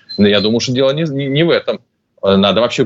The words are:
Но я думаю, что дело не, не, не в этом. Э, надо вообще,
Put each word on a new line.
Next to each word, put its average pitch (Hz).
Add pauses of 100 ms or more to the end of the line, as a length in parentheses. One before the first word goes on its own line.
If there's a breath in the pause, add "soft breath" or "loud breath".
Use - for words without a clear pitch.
(180 loud breath)
Но 101
я 101
думаю, 110
что 127
дело 135
не, 156
не, 139
не 143
в 170
этом. 113 (420)
Э, 98
надо 101
вообще, 120